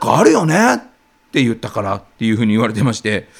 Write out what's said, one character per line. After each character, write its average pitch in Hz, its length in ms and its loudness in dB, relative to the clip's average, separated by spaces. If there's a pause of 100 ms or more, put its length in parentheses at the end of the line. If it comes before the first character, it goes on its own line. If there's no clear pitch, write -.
あ - 200 2
る 320 80 6
よ 208 160 2
ね」 208 300 2
っ - 20 -6 (540)
て 143 100 0
言 117 100 0
っ 113 40 -8
た 113 120 -10
か 107 140 -6
ら 98 140 -4
っ 98 60 -10 (160)
て 110 80 -4
い 110 60 2
う 107 40 0
ふ 110 40 -2
う 113 60 0
に 107 60 2
言 110 80 2
わ 117 80 0
れ 107 60 -8
て 110 100 0
ま 120 80 2
し 107 80 -10
て、 107 280 -4 (120)